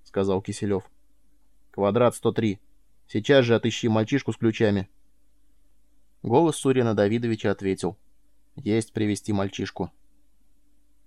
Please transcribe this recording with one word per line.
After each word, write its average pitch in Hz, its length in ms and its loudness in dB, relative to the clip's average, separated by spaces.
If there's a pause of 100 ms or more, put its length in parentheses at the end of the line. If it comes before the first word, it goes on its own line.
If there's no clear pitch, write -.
сказал 98 360 -2
Киселёв. 101 480 -6 (800)
"Квадрат 104 440 2
сто 113 160 0
три. 107 300 -2 (460)
Сейчас 131 380 4
же 117 100 4
отыщи 113 340 -2
мальчишку 110 440 -2
с - 40 -12
ключами". 104 520 0 (1300)
Голос 147 320 2
Сурена 127 400 0
Давидовича 110 560 0
ответил: 95 460 -4 (580)
"Есть 110 380 -2
привести 104 400 -2
мальчишку". 98 580 -6 (1160)